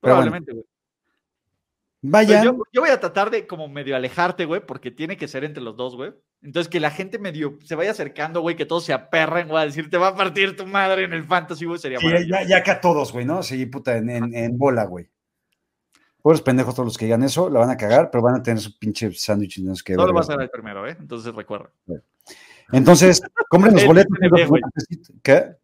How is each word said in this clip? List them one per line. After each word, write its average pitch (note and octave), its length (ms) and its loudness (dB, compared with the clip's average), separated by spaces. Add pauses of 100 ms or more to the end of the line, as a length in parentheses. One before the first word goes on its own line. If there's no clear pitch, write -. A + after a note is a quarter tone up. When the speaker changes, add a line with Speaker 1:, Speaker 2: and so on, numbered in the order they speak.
Speaker 1:
Pero C3 140 6
bueno. A#2 160 2
Speaker 2:
Probablemente, E3 220 -12
güey. A2+ 120 -16 (1400)
Speaker 1:
Vayan. G#3 340 6
Speaker 2:
Pero B3 160 2
yo, A#3 140 -8
yo B3 100 0
voy E4 100 2
a B3+ 80 2
tratar G3 320 -4
de A3+ 160 -6
como D#3 200 -14
medio C#3 280 -8
alejarte, E3+ 500 -2
güey, E3+ 180 -6
porque B2 280 -14
tiene D#3+ 260 -12
que D3 100 -12
ser C3+ 160 -10
entre D3 200 -12
los A2+ 120 -14
dos, B2 200 -10
güey. C#3 180 -14 (300)
Entonces, E3 260 -6
que F3 100 -4
la D3+ 120 -2
gente F#3 260 -12
medio D#3 460 -10
se - 120 -12
vaya F3+ 160 -4
acercando, D#3+ 500 -8
güey, E3+ 140 -4
que D#3 100 -8
todos E3 180 -6
se E3 100 -4
aperren, D#3+ 540 -2
güey, D#3 160 -2
a - 20 -2
decir, D3+ 240 -8
"Te F3 80 -2
va F#3 120 2
a F#3+ 60 -10
partir G3 400 -2
tu F#3+ 120 -14
madre F#3+ 380 -2
en E3+ 80 -10
el D#3+ 100 -8
fantasy", E3+ 420 -4
güey, E3+ 140 -8
sería C3 180 -8
Speaker 1:
Sí, A#2+ 80 -6
ya, D#3+ 60 2
Speaker 2:
maravilloso. F3 320 0
Speaker 1:
ya, F3+ 40 -8
ya F#3 100 4
acá F3+ 240 0
todos, D3 300 0
güey, B2 140 -8
¿no? E3+ 160 -4
Sí, C3 240 -8
puta, B2 320 -6
en, A2+ 140 -4
en, A#2 240 -6
en A#2 220 -4
bola, B2+ 260 0
güey. F2+ 260 -10 (1120)
Pobres D#3 200 4
pendejos B2+ 340 0
todos B2+ 120 -4
los G#2+ 100 -8
que A2+ 80 -6
digan A2+ 180 2
eso, D#3+ 260 -2
la C#3 100 0
van A#2 120 4
a A#2+ 60 -4
cagar, B2 340 2
pero A#2+ 120 0
van B2+ 120 2
a B2 80 -6
tener A2+ 160 -2
su G#2 180 -14
pinche G#2+ 360 -6
sándwich G#2 460 -6
y F#2+ 40 -8
no F#2 120 -6
sé - 80 -14
qué, F#2+ 100 -6
Speaker 2:
Solo F#2 140 2
Speaker 1:
verga. - 80 0
Speaker 2:
va E3+ 60 2
a - 20 0
ser C#3+ 180 -6
el B2+ 100 -8
primero, A2 360 -14
¿eh? D#3+ 120 -14
Entonces, A#2+ 340 -14
recuerda. G#2 380 -12 (1000)
Speaker 1:
Entonces, E3+ 500 8 (280)
compren G3+ 240 6
los F3 80 8
Speaker 2:
<laughs> - 20 -
El G3+ 40 6
Speaker 1:
boletos, F#3 340 6
Speaker 2:
N F3+ 100 4
B, E3+ 140 6
güey. D3 160 4 (640)
Speaker 1:
¿qué? C3+ 400 4